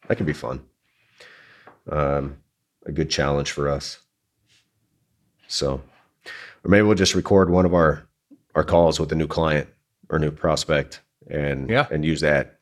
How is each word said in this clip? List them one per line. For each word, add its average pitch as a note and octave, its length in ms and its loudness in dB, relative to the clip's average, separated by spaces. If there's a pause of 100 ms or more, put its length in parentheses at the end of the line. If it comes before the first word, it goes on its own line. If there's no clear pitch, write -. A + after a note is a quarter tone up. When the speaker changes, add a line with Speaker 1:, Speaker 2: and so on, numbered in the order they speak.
Speaker 1:
that - 80 0
could - 100 -4
be D2+ 60 -2
fun. C2 320 -10 (1300)
Um, C#2+ 460 -4 (500)
a E2 60 -10
good D2+ 180 -4
challenge C#2+ 420 -2
for C#2+ 160 -4
us. C#2+ 300 -8 (1500)
So, C2+ 340 -4 (800)
or - 60 -10
maybe G2+ 120 6
we'll G#2+ 120 6
just F#2 200 2
record F#2 360 2
one F2+ 160 4
of F2 80 0
our, D#2+ 320 2 (480)
our D#2+ 100 2
calls E2+ 360 4
with D#2 120 -4
a - 20 -2
new D#2+ 120 0
client D2+ 420 -2 (420)
or D#2+ 80 0
new D2+ 120 0
prospect D2+ 680 -2 (280)
and, C#2+ 400 -6
Speaker 2:
Yeah. C3 220 0
Speaker 1:
and D2+ 140 -2
use D#2 160 -2
that D2 420 0